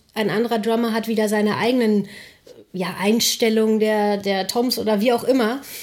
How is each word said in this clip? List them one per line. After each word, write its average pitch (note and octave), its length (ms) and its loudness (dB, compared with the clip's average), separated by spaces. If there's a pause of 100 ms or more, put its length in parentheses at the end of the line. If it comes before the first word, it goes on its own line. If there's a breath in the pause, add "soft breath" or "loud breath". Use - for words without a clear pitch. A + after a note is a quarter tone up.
(140)
ein G#3 160 -2
anderer A3 280 0
Drummer A3+ 360 0
hat A3+ 120 -2
wieder G#3+ 220 0
seine G#3 300 0
eigenen, G#3+ 500 2 (640 loud breath)
ja, F3+ 260 -6
Einstellungen A3 800 2
der, G#3 380 2
der G3 300 -2
Toms A#3+ 320 -2
oder G#3 240 0
wie B3 100 4
auch A#3 120 0
immer. B3+ 360 2 (220 loud breath)